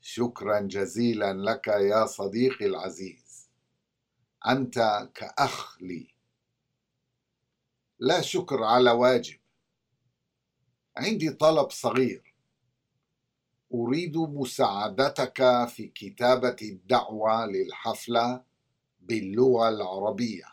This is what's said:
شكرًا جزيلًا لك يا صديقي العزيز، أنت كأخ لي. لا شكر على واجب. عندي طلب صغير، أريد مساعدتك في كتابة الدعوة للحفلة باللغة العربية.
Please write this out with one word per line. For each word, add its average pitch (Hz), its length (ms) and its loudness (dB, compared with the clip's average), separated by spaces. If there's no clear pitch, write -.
شكرًا 107 580 -4
جزيلًا 101 720 -2
لك 104 340 -4
يا 104 380 4
صديقي 107 600 -2
العزيز، 92 840 -8
أنت 120 640 0
كأخ - 680 -6
لي. 90 340 -12
لا 156 220 2
شكر 139 420 -4
على 120 280 6
واجب. 120 480 2
عندي 165 320 -2
طلب 151 400 4
صغير، 120 680 -2
أريد 139 440 -4
مساعدتك 127 1500 0
في 110 200 -14
كتابة 123 760 0
الدعوة 107 840 -2
للحفلة 113 1000 -2
باللغة 110 680 2
العربية. 101 840 -4